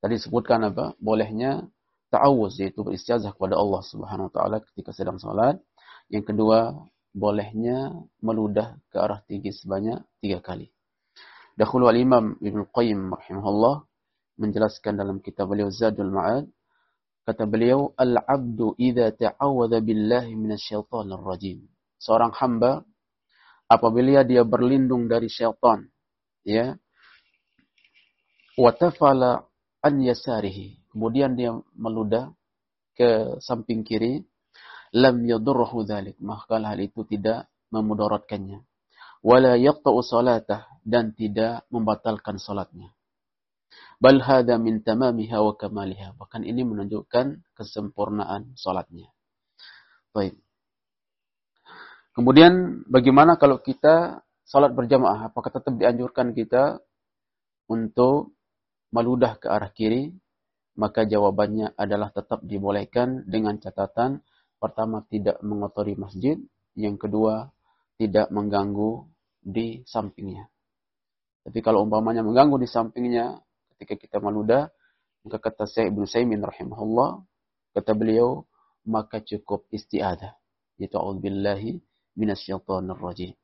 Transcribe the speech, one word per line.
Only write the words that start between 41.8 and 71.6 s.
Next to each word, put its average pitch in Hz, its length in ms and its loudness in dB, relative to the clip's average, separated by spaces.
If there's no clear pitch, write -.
salatnya. 95 560 -12
Bal 131 240 8
hadza 123 400 2
min 113 240 -2
tamamiha 113 560 0
wa 107 160 2
kamaliha, 98 560 -10
bahkan 104 320 -14
ini 120 160 -4
menunjukkan 120 800 -4
kesempurnaan 104 960 -8
salatnya. 87 560 -8
Baik. 98 240 -4
Kemudian 165 720 6
bagaimana 135 560 6
kalau 139 240 6
kita 165 560 2
salat 131 320 4
berjamaah? 113 560 2
Apakah - 240 -8
tetap 131 160 -6
dianjurkan 117 640 0
kita 123 400 0
untuk 120 720 0
meludah 120 480 0
ke - 80 -6
arah 98 240 -4
kiri? 123 400 -2
Maka 107 320 0
jawabannya 104 640 0
adalah 104 400 -4
tetap - 320 -8
dibolehkan 101 800 -4
dengan 107 320 -2
catatan, 117 640 -4
pertama, 110 480 -6
tidak 107 320 -2
mengotori 104 560 -6
masjid, 98 400 -4
yang 104 240 -6
kedua, 110 480 -2
tidak 104 320 0
mengganggu 104 800 -4
di 113 480 -8
sampingnya. 101 560 -8
Tapi - 160 -6